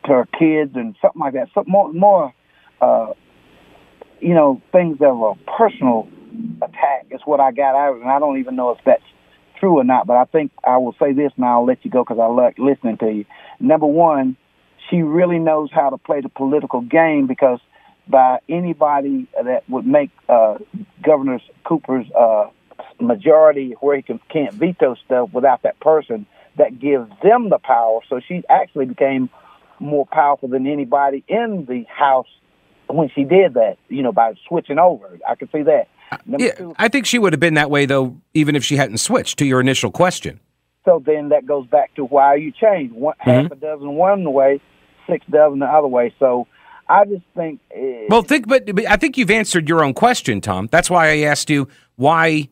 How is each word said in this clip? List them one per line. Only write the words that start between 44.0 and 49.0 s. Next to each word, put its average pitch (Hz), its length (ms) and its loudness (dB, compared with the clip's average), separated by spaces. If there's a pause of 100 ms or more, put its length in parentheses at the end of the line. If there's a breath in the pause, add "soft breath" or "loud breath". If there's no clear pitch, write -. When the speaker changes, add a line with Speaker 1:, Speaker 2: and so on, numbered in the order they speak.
Speaker 1:
way, 139 300 2 (460)
six 165 220 -4
dozen 147 300 4
the 139 80 -2
other 147 200 2
way. 123 300 0
So 123 300 0 (420 soft breath)
I 190 160 6
just 202 180 -8 (120)
think, 160 240 -8 (120)
eh, 120 380 -8
Speaker 2:
Well, 226 140 4
think, 262 240 -2
but, 226 260 0
but 208 160 -2
I 208 60 4
think 269 220 -2